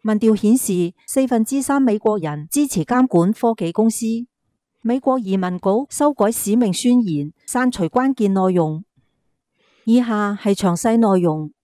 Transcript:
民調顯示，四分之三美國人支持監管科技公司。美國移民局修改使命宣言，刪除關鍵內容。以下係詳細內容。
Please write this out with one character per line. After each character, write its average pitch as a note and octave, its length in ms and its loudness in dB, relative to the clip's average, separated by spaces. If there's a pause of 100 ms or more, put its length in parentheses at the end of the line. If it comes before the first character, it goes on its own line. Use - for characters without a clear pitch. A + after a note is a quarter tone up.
民 G#3+ 140 0
調 A3 200 4
顯 G#3+ 220 4
示， F3+ 380 -2 (100)
四 C4+ 220 0
分 A3+ 180 0
之 C4+ 160 -4
三 C#4 180 -2
美 A3 200 2
國 G#3+ 180 0
人 D3+ 320 -8
支 D4 160 0
持 F#3+ 180 -4
監 B3 220 2
管 F3+ 260 2
科 A3+ 240 0
技 E3+ 160 -4
公 A3 160 0
司。 A3 200 -2 (800)
美 B3 120 0
國 C4 180 0
移 F#3+ 180 -2
民 F3+ 220 -4
局 F#3+ 120 -2 (200)
修 D4 240 0
改 G#3+ 180 0
使 G#3 240 -2
命 A#3 160 2
宣 B3 300 2
言， D3+ 320 -4 (140)
刪 B3+ 240 -2
除 F3+ 140 -4
關 B3+ 280 0
鍵 G3 220 0
內 F#3 180 2
容。 D#3+ 300 -2 (1000)
以 A3+ 140 4
下 G#3 420 -2
係 G3+ 140 0
詳 F3+ 220 0
細 A3+ 220 0
內 G3 260 4
容。 D#3 260 -2 (140)